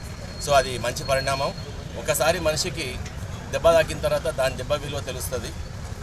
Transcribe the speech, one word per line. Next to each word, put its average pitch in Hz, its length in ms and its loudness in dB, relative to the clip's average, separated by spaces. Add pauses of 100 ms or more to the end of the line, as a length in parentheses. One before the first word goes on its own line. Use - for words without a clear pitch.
(460)
So 143 60 0
అది 131 260 6
మంచి 123 260 -4
పరిణామం. 135 500 0 (460)
ఒకసారి 156 400 2
మనిషికి 156 580 -2 (540)
దెబ్బ 147 200 6
తాకిన 151 280 4
తర్వాత 151 280 0
దాని 131 280 0
దెబ్బ 127 180 -4
విలువ 143 260 -2
తెలుస్తుంది. 123 480 -4 (560)